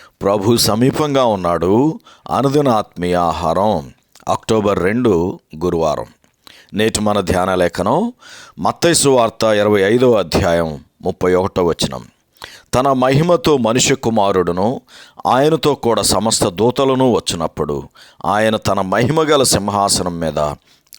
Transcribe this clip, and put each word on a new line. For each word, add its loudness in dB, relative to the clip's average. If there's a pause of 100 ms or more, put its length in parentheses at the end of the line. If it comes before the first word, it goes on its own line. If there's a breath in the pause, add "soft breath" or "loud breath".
(220 loud breath)
ప్రభు 2
సమీపంగా 0
ఉన్నాడు. 0 (380 soft breath)
అనుదిన 0
ఆత్మీయ -2
ఆహారం, -2 (380)
అక్టోబర్ -2
రెండు, 0 (240)
గురువారం. -2 (680 loud breath)
నేటి 0
మన 0
ధ్యాన 0
లేఖనం 0 (460 loud breath)
మత్తయి 0
సువార్త 2
ఇరవై 2
ఐదవ 4
అధ్యాయం 0 (220)
ముప్పై -2
ఒకటవ 0
వచనం. -4 (720 loud breath)
"తన 2
మహిమతో 2
మనుష్య 2
కుమారుడును, 0 (460 loud breath)
ఆయనతో 2
కూడా 0
సమస్త 0
దూతలను 0
వచ్చినప్పుడు, -4 (420 loud breath)
ఆయన 0
తన -2
మహిమగల 0
సింహాసనం -2
మీద -4 (580 soft breath)